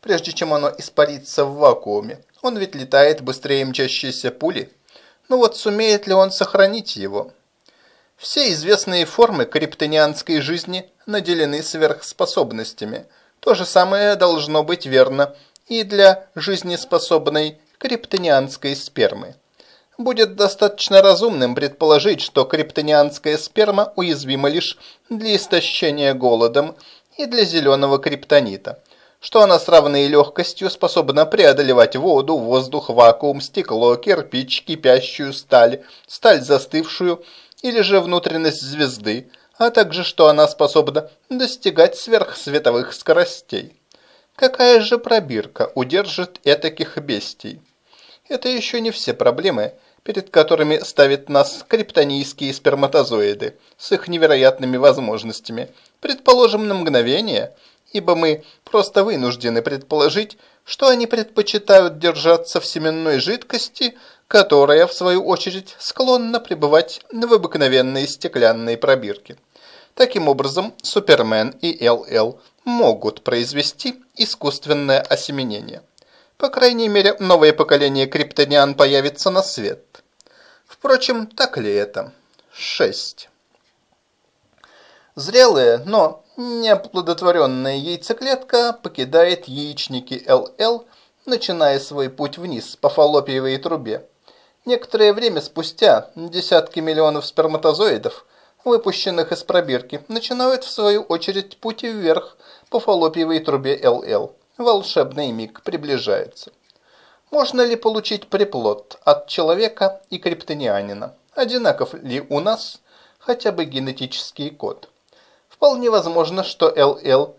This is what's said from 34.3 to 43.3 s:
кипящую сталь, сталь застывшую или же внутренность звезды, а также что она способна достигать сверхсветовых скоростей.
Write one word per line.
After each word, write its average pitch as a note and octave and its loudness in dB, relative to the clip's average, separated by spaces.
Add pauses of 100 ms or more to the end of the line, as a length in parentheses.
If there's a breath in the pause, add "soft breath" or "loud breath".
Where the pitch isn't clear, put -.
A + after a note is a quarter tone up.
кипящую C3+ 0
сталь, B2 4 (220 loud breath)
сталь F#3+ 4
застывшую D#3+ -2 (380 loud breath)
или A#3 -2
же G3 2
внутренность D#3+ -2
звезды, B2+ -6 (280 soft breath)
а A#3 2
также F3+ 0
что E3 4
она D3 6
способна D3+ 0 (180)
достигать G3+ 0
сверхсветовых C#3+ -2
скоростей. - -2 (580 soft breath)